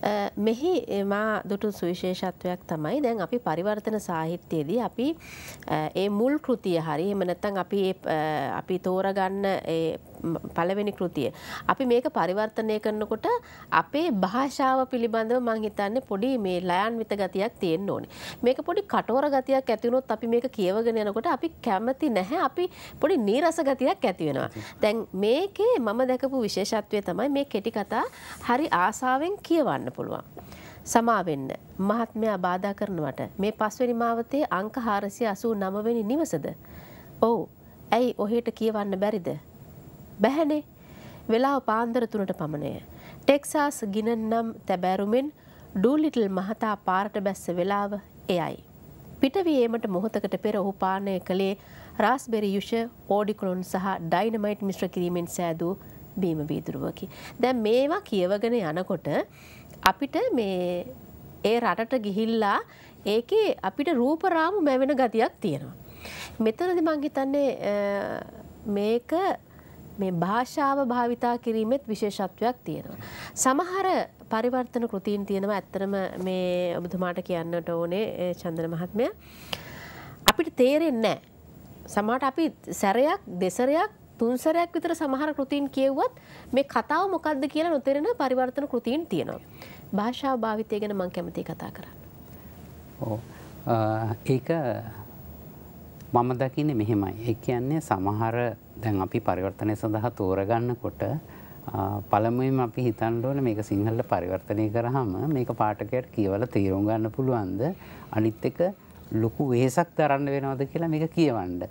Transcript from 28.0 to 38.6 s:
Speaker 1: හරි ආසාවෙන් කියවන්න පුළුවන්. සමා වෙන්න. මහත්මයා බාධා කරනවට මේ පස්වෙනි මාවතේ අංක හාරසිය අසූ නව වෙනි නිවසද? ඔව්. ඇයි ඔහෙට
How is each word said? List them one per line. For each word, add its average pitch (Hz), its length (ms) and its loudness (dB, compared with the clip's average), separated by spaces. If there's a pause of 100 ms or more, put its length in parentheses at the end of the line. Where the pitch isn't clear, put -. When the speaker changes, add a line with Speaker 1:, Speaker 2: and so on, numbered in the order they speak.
Speaker 1:
හරි 269 240 4
ආසාවෙන් 254 720 2
කියවන්න 170 480 2
පුළුවන්. - 340 -6 (580)
සමා 233 420 4
වෙන්න. 139 240 -2 (280)
මහත්මයා 214 600 0
බාධා 185 360 0
කරනවට 165 640 -4
මේ 202 140 0
පස්වෙනි 233 420 0
මාවතේ 233 560 0
අංක 196 260 -2
හාරසිය 214 520 0
අසූ 220 260 -2
නව 196 300 -2
වෙනි 233 200 0
නිවසද? 233 420 0 (760)
ඔව්. 226 260 2 (440)
ඇයි 240 260 2
ඔහෙට 226 300 0 (120)